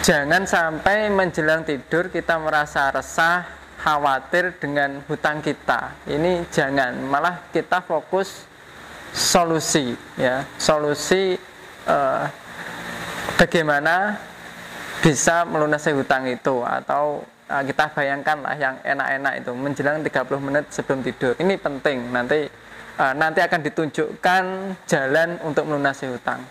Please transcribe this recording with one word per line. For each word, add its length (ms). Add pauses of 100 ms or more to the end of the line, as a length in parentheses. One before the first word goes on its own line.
jangan 400
sampai 640
menjelang 560
tidur 420
kita 300
merasa 560
resah, 500 (380)
khawatir 800
dengan 480
hutang 320
kita. 480 (160)
Ini 480
jangan, 480
malah 480
kita 320
fokus 640 (640)
solusi 880 (160)
ya, 400
solusi, 800 (560)
eh, 340 (1080)
bagaimana 880 (800)
bisa 400
melunasi 560
hutang 320
itu, 320
atau, 640 (240)
eh, 160
kita 240
bayangkanlah 640
yang 320
enak-enak 460 (100)
itu 80
menjelang 560
tiga 160
puluh 240
menit 240
sebelum 320
tidur. 400
Ini 160
penting, 560
nanti, 320 (560)
eh, 160
nanti 240
akan 240
ditunjukkan 760 (440)
jalan 420 (140)
untuk 240
melunasi 400
hutang. 320 (120)